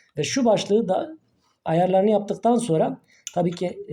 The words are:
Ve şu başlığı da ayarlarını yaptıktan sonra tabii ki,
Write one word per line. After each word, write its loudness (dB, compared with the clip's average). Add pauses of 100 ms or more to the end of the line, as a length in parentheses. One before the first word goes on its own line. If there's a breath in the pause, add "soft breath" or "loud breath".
(180 soft breath)
Ve -2
şu -2
başlığı 2
da -2 (480)
ayarlarını 2
yaptıktan 0
sonra 0 (320 loud breath)
tabii 0
ki, -8 (160)